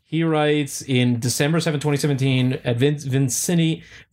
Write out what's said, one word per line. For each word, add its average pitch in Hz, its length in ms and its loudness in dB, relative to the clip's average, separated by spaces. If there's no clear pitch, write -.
He 160 220 -4
writes, 151 600 0
"In 123 360 2
December 143 400 0
seventh, 151 240 -2
twenty 143 140 0
seventeen, 131 560 0
at 120 140 -2
Vin-, 143 180 2
Vincini-, 147 880 -2